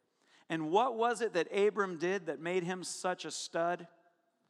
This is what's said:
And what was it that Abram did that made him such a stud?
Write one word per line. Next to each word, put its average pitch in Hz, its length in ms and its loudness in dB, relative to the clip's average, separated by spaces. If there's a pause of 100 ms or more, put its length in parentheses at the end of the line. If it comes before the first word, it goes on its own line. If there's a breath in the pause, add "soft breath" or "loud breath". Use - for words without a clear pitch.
(500 soft breath)
And 160 200 -2
what 226 280 4
was 233 240 2
it 214 120 0
that 170 220 0
Abram 196 420 2
did 180 280 -2
that 151 160 -6
made 175 220 0
him 180 200 -4
such - 400 -4
a 156 80 -8
stud? 175 560 -2 (640)